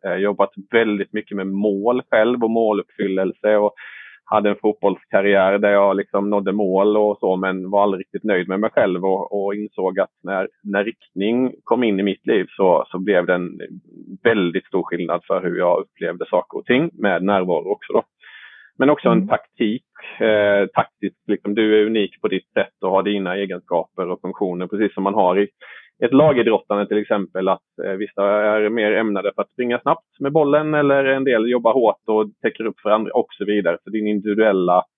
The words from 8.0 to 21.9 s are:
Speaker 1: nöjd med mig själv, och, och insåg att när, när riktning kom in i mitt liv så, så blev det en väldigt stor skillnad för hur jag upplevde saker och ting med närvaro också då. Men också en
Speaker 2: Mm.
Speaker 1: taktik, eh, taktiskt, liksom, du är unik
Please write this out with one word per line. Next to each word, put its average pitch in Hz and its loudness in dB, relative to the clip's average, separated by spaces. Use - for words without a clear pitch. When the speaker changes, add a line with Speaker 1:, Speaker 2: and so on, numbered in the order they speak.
Speaker 1:
nöjd 92 0
med 95 -4
mig 107 -2
själv, 95 0
och, 95 -4
och 101 -4
insåg 95 -6
att 95 -2
när, 95 -4
när 101 -2
riktning 113 -4
kom 120 0
in 101 0
i 98 0
mitt 98 -4
liv 98 0
så, 90 2
så 92 -8
blev 92 2
det 90 0
en 90 -4
väldigt 95 0
stor 92 -4
skillnad 87 -6
för 95 -2
hur 87 -4
jag 87 2
upplevde 87 -8
saker - -2
och - -10
ting 143 0
med 92 -2
närvaro 92 0
också - -8
då. 113 2
Men 135 2
också 147 0
en 113 4
Speaker 2:
Mm. 101 0
Speaker 1:
taktik, 117 -4
eh, 104 2
taktiskt, - -4
liksom, 104 -4
du 107 4
är 104 4
unik 107 -4